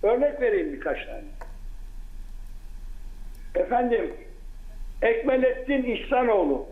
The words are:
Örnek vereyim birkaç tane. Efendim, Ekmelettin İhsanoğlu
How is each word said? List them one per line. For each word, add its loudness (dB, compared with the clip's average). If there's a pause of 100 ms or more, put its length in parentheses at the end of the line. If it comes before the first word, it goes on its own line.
Örnek 4
vereyim 2
birkaç -4
tane. -8 (2250)
Efendim, 4 (920)
Ekmelettin 4
İhsanoğlu 4